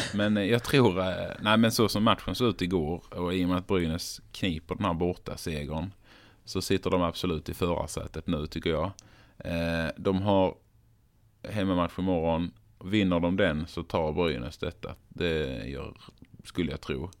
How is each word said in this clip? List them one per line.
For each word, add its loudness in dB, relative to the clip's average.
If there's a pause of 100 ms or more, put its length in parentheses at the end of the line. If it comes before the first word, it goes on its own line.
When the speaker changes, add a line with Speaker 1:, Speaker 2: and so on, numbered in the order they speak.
Speaker 1:
<laughs> -8
Speaker 2:
Men, 2
eh, 0
jag 2
tror, 6
eh, 0 (260)
nej, 6
men 6
så 4
som 0
matchen 2
såg 2
ut -2
igår 0 (120)
och -2
i 2
och 2
med 2
att -4
Brynäs -2 (100)
kniper -4
den -2
här 2
borta -2
segern -6 (540)
så -4
sitter 0
de 4
absolut -2
i -8
förarsätet -4
nu -2
tycker -4
jag. 0 (460)
Eh, -2
de 0
har 4 (920)
hemmamatch 0
imorgon. 0 (320)
Vinner 2
de 2
den 2
så -6
tar 0
Brynäs 0
detta. -8 (140)
Det -2
gör, -10 (500)
skulle -2
jag -8
tro. -6